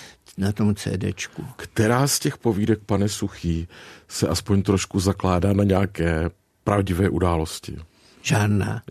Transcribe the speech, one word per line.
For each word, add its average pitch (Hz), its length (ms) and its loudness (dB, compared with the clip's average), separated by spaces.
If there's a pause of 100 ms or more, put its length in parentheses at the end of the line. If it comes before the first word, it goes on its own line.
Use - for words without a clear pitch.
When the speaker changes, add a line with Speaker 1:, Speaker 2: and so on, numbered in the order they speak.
(380)
Speaker 1:
na 98 140 0
tom 104 240 0
C 98 220 -4
Dčku. - 480 -8 (100)
Speaker 2:
Která 120 520 2
z - 120 -2
těch - 180 -4
povídek, 107 480 0
pane 98 240 0
Suchý, 85 580 -4 (400)
se - 200 -2
aspoň 92 360 0
trošku 95 360 0
zakládá 92 540 2
na 101 100 2
nějaké 85 680 0 (340)
pravdivé 95 460 2
události? 85 680 -2 (440)
Speaker 1:
Žádná. 104 680 0